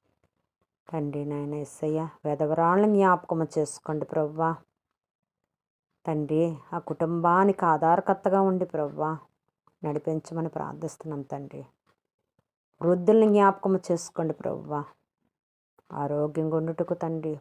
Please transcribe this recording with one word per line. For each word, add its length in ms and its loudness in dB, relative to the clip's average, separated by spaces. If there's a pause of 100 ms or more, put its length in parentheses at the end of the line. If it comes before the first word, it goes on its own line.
(880)
తండ్రి 380 -6
నాయన 300 -6
యేసయ్య, 440 -4 (260)
విధవరాళ్ళని 720 2
జ్ఞాపకం 440 4 (160)
చేసుకోండి 480 -4
ప్రభువా. 460 -2 (1500)
తండ్రి, 360 0 (320)
ఆ 60 -4
కుటుంబానికి 840 2
ఆధారకర్తగా 760 2
ఉండి 240 2
ప్రభువా 460 -4 (720)
నడిపించమని 680 -4
ప్రార్థిస్తున్నాం 720 -10
తండ్రి. 400 -12 (1200)
వృద్ధుల్ని 460 4
జ్ఞాపకం 500 4
చేసుకోండి 560 -4
ప్రభువా. 480 -8 (1120)
ఆరోగ్యంగా 640 -2
ఉండుటకు 360 -2
తండ్రి, 480 -4